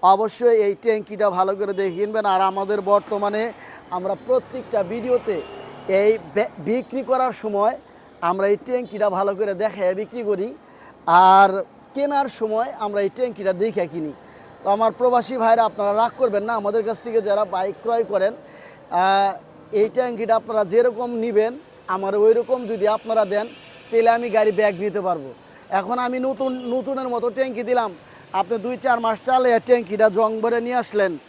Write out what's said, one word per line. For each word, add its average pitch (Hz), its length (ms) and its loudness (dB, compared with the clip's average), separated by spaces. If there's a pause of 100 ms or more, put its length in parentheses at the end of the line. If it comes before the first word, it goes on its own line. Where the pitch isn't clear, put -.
অবশ্যই 214 600 4
এই 202 120 0
ট্যাঙ্কিটা 214 560 -2
ভালো 190 260 0
করে 202 160 -4
দেখে 185 240 -2
কিনবেন। 208 300 -2
আর 190 140 2
আমাদের 190 400 0
বর্তমানে 202 720 0 (380)
আমরা 185 260 -4 (100)
প্রত্যেকটা 247 560 -2
ভিডিওতে 226 580 -2 (480)
এই 208 300 4 (160)
বে-, 208 240 0
বিক্রি 240 440 -4
করার 254 300 0
সময় 214 460 -2 (420)
আমরা 190 260 0
এই 202 100 4
ট্যাঙ্কিটা 214 540 -2
ভালো 196 240 0
করে 202 200 -2
দেখে 185 400 -2
বিক্রি 220 280 -8
করি, 208 320 -4 (520)
আর 190 580 8 (300)
কেনার 277 340 0
সময় 226 500 -4
আমরা 208 220 -4
এই 196 80 0
ট্যাঙ্কিটা 202 440 -4
দেখে 185 340 -2
কিনি। 156 260 -8 (520)
তো - 60 0
আমার 220 220 2
প্রবাসী 247 440 0
ভাইরা, 226 280 4
আপনারা 208 320 0
রাগ 233 220 0
করবেন 208 240 0
না, 226 100 -4
আমাদের 214 300 -2
কাছ 214 200 -6
থেকে 226 200 -2
যারা 208 220 0
বাইক 185 380 -4
ক্রয় 233 220 0
করেন, 196 300 0 (560)
আহ, 196 480 2 (340)
এই 214 160 2
ট্যাঙ্কিটা 226 480 0
আপনারা 220 280 -2
যেরকম 233 460 0
নিবেন, 226 480 0 (300)
আমার 196 260 -2
ওই 214 200 6
রকম 240 320 -2
যদি 208 220 -2
আপনারা 220 360 0
দেন, 208 220 -2 (440)
তাহলে 226 200 4
আমি 233 200 0
গাড়ি 214 220 2
ব্যাক 208 260 2
নিতে 202 220 -4
পারবো। 160 320 -4 (360)
এখন 254 300 -2
আমি 247 200 -2
নতুন, 254 540 -4
নতুনের 262 360 -4
মতো 240 220 -2
ট্যাঙ্কি 247 320 -4
দিলাম, 226 320 -2 (380)
আপনি 190 260 -2
দুই 240 180 -6
চার 247 240 0
মাস 226 240 -2
চালে 254 360 4
ট্যাঙ্কিটা 220 480 4
জং 220 320 2
ভরে 233 200 0
নিয়ে 247 160 -4
আসলেন 196 420 -2 (100)